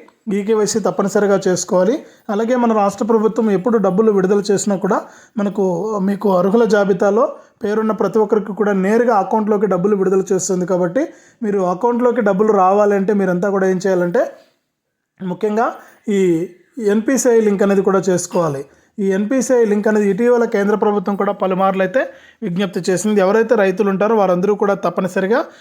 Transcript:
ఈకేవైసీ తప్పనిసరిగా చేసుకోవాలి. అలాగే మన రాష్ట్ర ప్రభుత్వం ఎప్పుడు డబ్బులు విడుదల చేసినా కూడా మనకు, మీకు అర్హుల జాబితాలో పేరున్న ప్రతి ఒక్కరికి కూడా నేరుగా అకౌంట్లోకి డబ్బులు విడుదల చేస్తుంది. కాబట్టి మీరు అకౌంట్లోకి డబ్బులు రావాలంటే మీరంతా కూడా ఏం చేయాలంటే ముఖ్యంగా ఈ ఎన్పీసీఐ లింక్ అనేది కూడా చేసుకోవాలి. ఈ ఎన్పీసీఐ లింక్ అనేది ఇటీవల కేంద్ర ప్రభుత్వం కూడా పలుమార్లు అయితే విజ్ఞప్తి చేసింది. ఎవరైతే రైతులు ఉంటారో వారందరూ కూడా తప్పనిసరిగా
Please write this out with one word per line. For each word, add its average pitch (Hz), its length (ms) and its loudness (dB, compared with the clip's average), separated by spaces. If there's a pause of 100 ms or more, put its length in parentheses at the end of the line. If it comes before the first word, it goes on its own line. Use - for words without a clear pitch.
(340)
ఈకేవైసీ 208 460 0
తప్పనిసరిగా 196 680 0
చేసుకోవాలి. 185 560 0 (260)
అలాగే 226 260 -2
మన 240 180 2
రాష్ట్ర 202 320 0
ప్రభుత్వం 220 460 2
ఎప్పుడు 202 260 2
డబ్బులు 196 340 2
విడుదల 196 400 2
చేసినా 202 240 0
కూడా 196 260 -2 (360)
మనకు, 202 260 -2 (380)
మీకు 196 360 0
అర్హుల 196 280 4
జాబితాలో 202 680 2 (300)
పేరున్న 220 280 -2
ప్రతి 208 280 -2
ఒక్కరికి 208 340 0
కూడా 208 200 0
నేరుగా 220 420 2
అకౌంట్లోకి 208 520 0
డబ్బులు 190 280 0
విడుదల 190 360 0
చేస్తుంది. 180 340 -2
కాబట్టి 180 420 -2 (360)
మీరు 202 160 -2
అకౌంట్లోకి 233 640 0
డబ్బులు 208 320 2
రావాలంటే 202 600 2
మీరంతా 190 360 0
కూడా 190 180 0
ఏం 185 100 0
చేయాలంటే 180 540 0 (920)
ముఖ్యంగా 214 500 -4 (360)
ఈ 185 380 0 (400)
ఎన్పీసీఐ 226 520 2
లింక్ 208 240 2
అనేది 196 180 2
కూడా 196 180 2
చేసుకోవాలి. 170 640 -2 (340)
ఈ 196 120 0
ఎన్పీసీఐ 233 540 0
లింక్ 208 220 0
అనేది 208 220 2
ఇటీవల 233 360 2
కేంద్ర 214 300 0
ప్రభుత్వం 208 400 -2
కూడా 196 160 -2
పలుమార్లు 190 500 0
అయితే 190 200 0 (420)
విజ్ఞప్తి 190 460 -4
చేసింది. 202 320 0
ఎవరైతే 220 340 2
రైతులు 196 340 2
ఉంటారో 202 260 0
వారందరూ 190 400 2
కూడా 202 180 0
తప్పనిసరిగా 190 720 -2 (160)